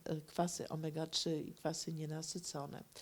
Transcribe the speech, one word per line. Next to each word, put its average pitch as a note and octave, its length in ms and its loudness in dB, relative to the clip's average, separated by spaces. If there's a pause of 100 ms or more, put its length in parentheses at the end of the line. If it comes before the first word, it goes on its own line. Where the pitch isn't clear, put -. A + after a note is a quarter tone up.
e, D#3 160 2
kwasy - 480 2
omega D#3 380 0
trzy D#3+ 340 2
i - 120 -4
kwasy D#3+ 400 0
nienasycone? D#3 920 -4 (180)